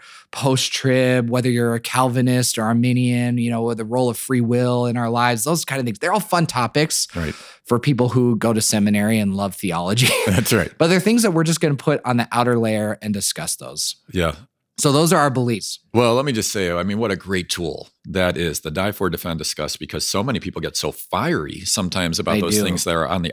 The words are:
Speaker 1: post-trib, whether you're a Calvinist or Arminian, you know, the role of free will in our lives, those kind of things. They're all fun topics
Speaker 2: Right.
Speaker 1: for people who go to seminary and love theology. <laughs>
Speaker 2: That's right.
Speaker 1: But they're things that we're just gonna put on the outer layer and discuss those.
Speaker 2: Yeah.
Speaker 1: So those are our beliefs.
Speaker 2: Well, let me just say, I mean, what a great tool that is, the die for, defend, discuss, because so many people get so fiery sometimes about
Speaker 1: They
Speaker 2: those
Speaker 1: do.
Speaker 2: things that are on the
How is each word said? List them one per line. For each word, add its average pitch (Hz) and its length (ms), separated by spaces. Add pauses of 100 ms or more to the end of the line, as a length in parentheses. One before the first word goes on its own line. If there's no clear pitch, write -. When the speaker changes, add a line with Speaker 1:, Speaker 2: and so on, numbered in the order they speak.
(300)
Speaker 1:
post-trib, 127 1000
whether 123 200
you're 120 260
a 113 40
Calvinist 127 800
or 113 60
Arminian, 123 720
you 120 120
know, 117 240
the 113 120
role 123 240
of 107 80
free 127 240
will 123 440
in 120 100
our 120 140
lives, 120 340
those 160 220
kind 135 140
of 123 60
things. 110 140
They're 175 140
all 214 60
fun 175 260
topics 127 680
Speaker 2:
Right. 78 180 (320)
Speaker 1:
for 120 140
people 123 300
who 123 280
go 113 160
to 107 80
seminary 104 580
and 98 160
love 98 200
theology. 95 520 (100)
<laughs> 466 100
Speaker 2:
That's 110 260
right. 95 240
Speaker 1:
But 165 100
they're 180 120
things 220 240
that 208 80
we're 165 120
just 160 180
gonna 147 140
put 143 300
on 123 120
the 117 140
outer 120 260
layer 110 440
and 107 120
discuss 82 420
those. - 400 (160)
Speaker 2:
Yeah. 82 240 (420)
Speaker 1:
So 147 140
those 156 220
are 170 60
our 143 100
beliefs. 120 500 (140)
Speaker 2:
Well, 117 220
let 135 100
me 143 80
just 107 180
say, 95 200
I 87 120
mean, 101 160
what 113 100
a 95 60
great 90 340
tool - 400 (160)
that 90 320
is, 80 220
the 78 120
die 92 200
for, 98 180
defend, 82 300
discuss, - 380
because - 280
so 98 160
many 117 200
people 90 200
get 76 140
so 76 160
fiery 92 680
sometimes 90 580
about - 140
Speaker 1:
They 104 80
Speaker 2:
those 92 160
Speaker 1:
do. 104 60
Speaker 2:
things 90 200
that 87 100
are 82 140
on 90 140
the 82 120